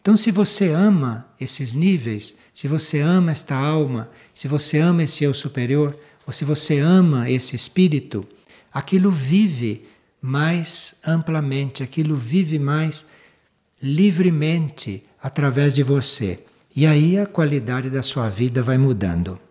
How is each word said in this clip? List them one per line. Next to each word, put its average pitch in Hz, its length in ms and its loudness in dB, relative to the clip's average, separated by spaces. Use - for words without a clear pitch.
Então, 214 160 4
se 220 140 2
você 196 380 2
ama 151 580 2
esses 123 340 -6
níveis, 131 600 0
se - 120 -10
você 151 340 -2
ama 170 320 2
esta - 220 -6
alma, 135 540 -2
se - 160 -10
você 147 300 0
ama 170 240 4
esse 147 220 0
eu 143 100 2
superior, 143 640 -2
ou 135 60 -10
se - 120 -6
você 147 340 0
ama 156 500 4
esse 127 260 -2
espírito, 143 720 0
aquilo 185 380 0
vive 143 760 0
mais 156 720 -4
amplamente, 147 760 -2
aquilo 151 340 -4
vive 151 420 -2
mais 147 460 -2
livremente 156 1200 0
através 139 520 0
de 143 80 2
você. 123 580 0
E 139 120 2
aí 156 320 4
a 202 80 0
qualidade 135 640 -2
da 135 120 -4
sua 117 260 -4
vida 120 340 -2
vai 127 160 2
mudando. 95 600 0